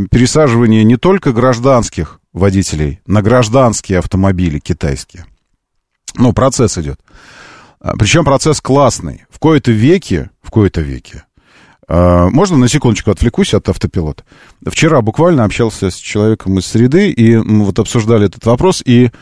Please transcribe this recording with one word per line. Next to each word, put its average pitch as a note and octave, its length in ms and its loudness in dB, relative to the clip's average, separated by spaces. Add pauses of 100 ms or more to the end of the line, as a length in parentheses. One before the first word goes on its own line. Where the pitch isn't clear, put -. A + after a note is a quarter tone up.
(120)
пересаживания A#2+ 720 2
не A#2+ 140 4
только F3+ 340 0
гражданских A#2 880 -2 (140)
водителей E2+ 760 -2
на G#2 140 0
гражданские A2+ 800 0
автомобили F2+ 600 -2
китайские. E2 640 -8 (880)
Ну, A#2+ 180 2
процесс C3 440 0
идет. C#2+ 220 -8 (800)
А, - 160 -6
причем C#3 300 0
процесс C#3 340 0
классный. B2+ 680 -2
В - 100 -20
кои-то D3 320 2
веки, A2 580 0 (120)
в - 100 -20
кои-то G2 300 0
веки. C2+ 420 -12 (640)
А, F2 420 2
можно F3+ 280 2
на B2 100 4
секундочку A#2 440 0
отвлекусь A#2 420 -2
от G#2 160 -2
автопилота? - 540 -6 (440)
Вчера D3+ 340 0
буквально C#3 440 0
общался G2+ 440 -2
с - 60 -8
человеком G#2 640 -2
из F#2 60 -4
среды, C#3 440 2
и A2+ 280 2
мы G#2+ 280 0
вот G2 140 -2
обсуждали A2 460 0
этот - 200 -6
вопрос, B2 400 0
и, B2 240 4 (120)